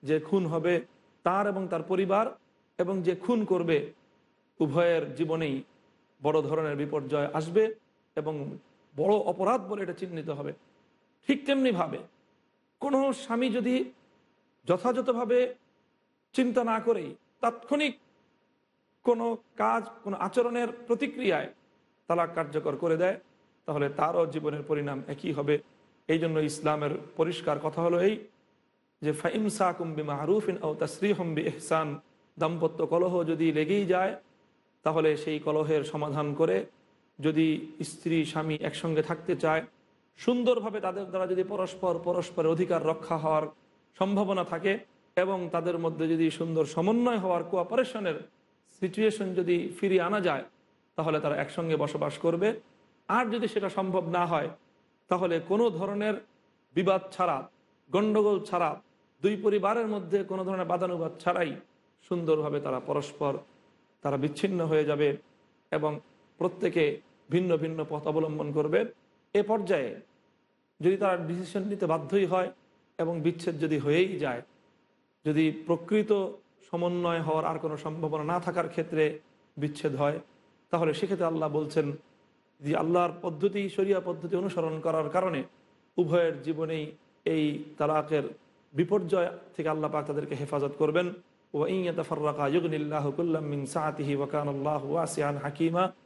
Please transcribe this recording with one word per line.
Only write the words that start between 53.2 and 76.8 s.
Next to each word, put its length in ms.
যদি 160
সেটা 220
সম্ভব 400
না 160
হয়, 240
তাহলে 400
কোনো 220
ধরনের 440
বিবাদ 260
ছাড়া, 380
গণ্ডগোল 520
ছাড়া, 380
দুই 160
পরিবারের 500
মধ্যে 360
কোনো 200
ধরনের 220
বাদানুবাদ 540
ছাড়াই 360
সুন্দরভাবে 540
তারা 180
পরস্পর 580
তারা 160
বিচ্ছিন্ন 480
হয়ে 200
যাবে 320
এবং 280
প্রত্যেকে 640
ভিন্ন 280
ভিন্ন 320
পথ 180
অবলম্বন 440
করবে। 340
এ 100
পর্যায়ে 520
যদি 160
তারা 200
ডিসিশন 460
নিতে 220
বাধ্যই 400
হয় 260
এবং 240
বিচ্ছেদ 380
যদি 180
হয়েই 420
যায়, 220
যদি 400
প্রকৃত 460
সমন্বয় 500